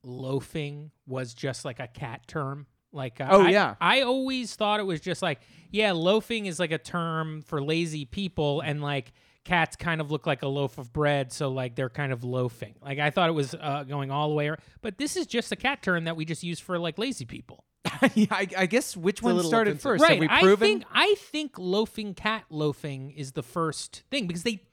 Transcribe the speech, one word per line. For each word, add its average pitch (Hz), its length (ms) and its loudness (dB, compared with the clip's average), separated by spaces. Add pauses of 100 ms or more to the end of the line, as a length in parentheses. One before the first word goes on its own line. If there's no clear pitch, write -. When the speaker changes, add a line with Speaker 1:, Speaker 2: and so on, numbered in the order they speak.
Speaker 1:
loafing 139 880 -6 (160)
was 127 260 -8
just, 127 320 -6
like, 131 140 -10
a 127 80 -10
cat 131 400 -12
term. 143 380 -6 (280)
Like, 131 280 -8
uh, 131 100 -4
Speaker 2:
Oh, 196 140 10
Speaker 1:
I, 170 40 8
Speaker 2:
yeah. 185 300 4
Speaker 1:
I 214 220 4
always 262 540 -2
thought 208 240 2
it 208 40 -2
was 180 160 -2
just, 180 220 -4
like, 165 180 -2 (320)
yeah, 208 220 2
loafing 208 520 2
is, 170 140 -6
like, 165 120 0
a 165 60 -2
term 160 640 -4
for 147 220 -4
lazy 156 420 -2
people, 160 560 -2
and, 147 200 -4
like, 143 320 -4 (300)
cats 170 320 0
kind 160 260 -2
of 147 100 -4
look 156 160 -2
like 143 160 -2
a 143 40 -2
loaf 139 300 -2
of 123 140 -14
bread, 147 400 0
so, 143 180 -4
like, 127 260 -4
they're 131 140 -2
kind 143 220 -4
of 123 120 -6
loafing. 123 580 -4
Like, 139 180 -8
I 151 100 4
thought 170 200 4
it 165 40 2
was, 147 260 0
uh, 143 280 -4
going 139 240 -4
all 151 180 0
the 151 60 0
way 147 140 0
ar-, 156 100 -6 (220)
but 220 160 -8
this 285 180 -4
is 349 100 -2
just - 260 -4
a 214 40 -4
cat 269 260 -2
term 175 240 0
that 165 100 -4
we 160 100 -6
just 160 180 -6
use 170 160 -6
for, 180 180 -6
like, 170 200 -4
lazy 226 280 -4
people. - 380 -16 (220)
Speaker 2:
<laughs> 175 60 -4 (240)
Yeah, 214 160 6
I, 196 160 0 (100)
I 190 80 2
guess 214 320 0
which 185 180 0
Speaker 3:
It's - 60 -12
a 226 40 -2
Speaker 2:
one 233 100 4
Speaker 3:
little 170 140 2
Speaker 2:
started 226 220 4
Speaker 3:
offensive. 147 120 -6
Speaker 2:
first? 269 200 4
Speaker 1:
Right, 294 260 6
Speaker 2:
Have 254 120 6
we 185 60 10
proven? 208 200 8
Speaker 1:
I - 0 -
think, 220 240 2
I 359 260 4
think - 420 -8
loafing, 202 560 -2
cat 220 340 -4
loafing 147 640 -4
is 139 220 -10
the 147 100 -6
first - 680 -6
thing, 262 160 -2
because 170 160 -6
they 226 300 -4